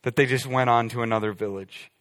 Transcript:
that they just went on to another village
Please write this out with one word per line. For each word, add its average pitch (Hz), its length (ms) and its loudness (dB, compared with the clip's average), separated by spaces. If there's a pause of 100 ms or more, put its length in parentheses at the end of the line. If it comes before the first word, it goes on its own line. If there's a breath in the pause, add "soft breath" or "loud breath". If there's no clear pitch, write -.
that 123 140 -4
they 143 100 4
just 123 180 0
went 127 240 0
on 113 220 4
to 120 120 -4
another 110 300 0
village 98 580 -10 (100)